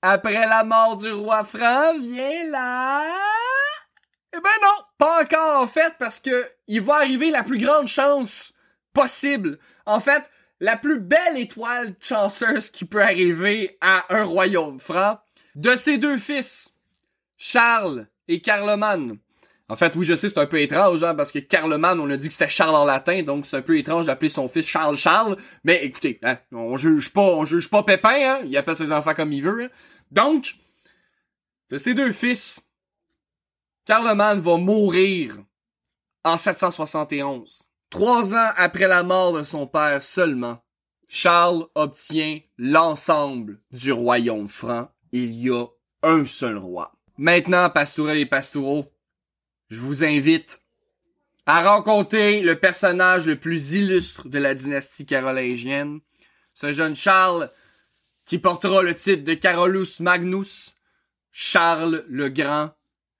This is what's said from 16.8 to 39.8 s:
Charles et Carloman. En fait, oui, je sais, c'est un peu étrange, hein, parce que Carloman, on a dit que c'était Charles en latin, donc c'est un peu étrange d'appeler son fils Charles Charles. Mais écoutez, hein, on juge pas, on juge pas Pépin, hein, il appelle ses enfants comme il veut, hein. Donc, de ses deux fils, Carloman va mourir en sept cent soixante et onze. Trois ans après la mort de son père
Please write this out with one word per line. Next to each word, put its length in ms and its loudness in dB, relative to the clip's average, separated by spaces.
Charles 720 0
et 100 0
Carloman. 800 -2
En 40 -6
fait, 200 0
oui, 80 -2
je 120 2
sais, 140 -2
c'est 100 -4
un 80 2
peu 120 -2
étrange, 440 2
hein, 100 0
parce 180 -2
que 60 -6
Carloman, 640 0
on 100 -4
a 80 -2
dit 100 -8
que 60 -8
c'était 160 -2
Charles 240 2
en 120 6
latin, 360 0
donc 240 -4
c'est 100 -10
un 60 -4
peu 160 2
étrange 300 -2
d'appeler 220 0
son 180 -4
fils 180 -4
Charles 320 0
Charles. 400 2
Mais 220 2
écoutez, 380 -6
hein, 160 -2
on 240 -8
juge 340 2
pas, 120 2
on 240 4
juge 240 -2
pas 140 4
Pépin, 320 4
hein, 300 0
il 120 -2
appelle 180 -2
ses 160 -4
enfants 220 0
comme 180 -4
il 120 -4
veut, 220 -2
hein. 40 -12
Donc, 460 0
de 80 -8
ses 160 -2
deux 180 0
fils, 500 -4
Carloman 540 2
va 180 2
mourir 760 2
en 140 2
sept 200 -2
cent 140 -2
soixante 420 -6
et 80 -4
onze. 400 -10
Trois 420 2
ans 220 4
après 320 2
la 160 4
mort 300 2
de 100 -4
son 240 -8
père 340 0